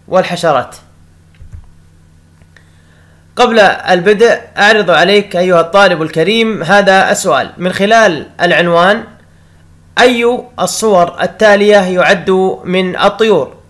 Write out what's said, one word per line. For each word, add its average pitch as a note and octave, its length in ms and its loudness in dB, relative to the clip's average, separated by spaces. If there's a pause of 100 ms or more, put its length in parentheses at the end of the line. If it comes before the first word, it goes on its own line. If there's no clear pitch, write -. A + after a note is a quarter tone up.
والحشرات. E3+ 680 -2 (2500)
قبل A3+ 240 2
البدء F#3+ 800 2 (180)
أعرض G#3 320 2
عليك F3+ 460 0
أيها F3 240 2
الطالب F3+ 420 2
الكريم F#3+ 600 -2
هذا F#3+ 480 2
السؤال F#3+ 480 -4
من F3+ 140 -4
خلال G3+ 540 0 (140)
العنوان: F3 640 0 (960)
أي A#3+ 440 0 (180)
الصور F#3 640 -2
التالية G3+ 540 2
يعد F3+ 540 0 (340)
من F#3 320 -4
الطيور؟ G3+ 580 0 (160)